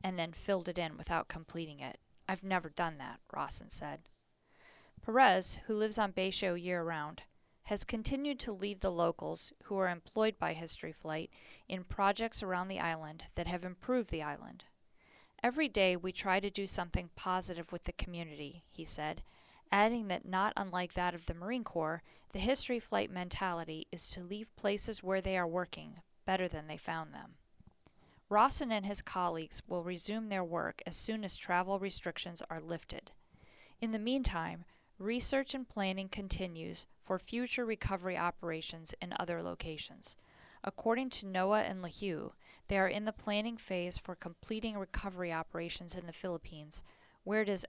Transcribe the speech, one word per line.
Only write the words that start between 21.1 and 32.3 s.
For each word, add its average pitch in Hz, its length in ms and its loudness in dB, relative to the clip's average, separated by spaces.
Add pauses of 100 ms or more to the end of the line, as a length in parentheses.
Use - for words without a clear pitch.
of 170 120 -10
the 170 80 -2
Marine 214 320 -4
Corps, 165 380 -2 (280)
the 196 80 -6
History 247 400 4
Flight 202 320 -2
mentality 175 800 -4
is - 200 0
to 185 120 -4
leave 208 320 -8
places 208 480 2
where 190 180 2
they 190 160 0
are 175 100 2
working 165 540 -4 (220)
better 185 240 2
than 156 200 -6
they 156 100 -8
found 160 360 -4
them. 147 240 -14 (920)
Rawson 240 420 8
and 202 140 2
his 202 160 0
colleagues 170 680 0
will 175 160 0
resume 196 460 -4
their 190 140 0
work 165 420 -2
as 175 100 0
soon 220 300 2
as 185 100 -2
travel 185 440 2
restrictions 175 640 -4